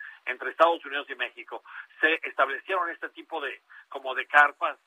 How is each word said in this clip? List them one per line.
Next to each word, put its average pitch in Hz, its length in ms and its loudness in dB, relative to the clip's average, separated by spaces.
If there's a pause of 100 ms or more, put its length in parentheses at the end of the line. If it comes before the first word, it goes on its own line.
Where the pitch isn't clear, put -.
(240)
entre 127 260 -6
Estados 165 340 4
Unidos 143 240 -6
y 139 60 -12
México, 120 480 -8 (380)
se 160 140 4 (100)
establecieron 156 680 0
este 160 200 -10
tipo 165 300 -10
de, 131 220 -8 (260)
como 135 280 -8
de 127 100 -2
carpas 147 500 4 (100)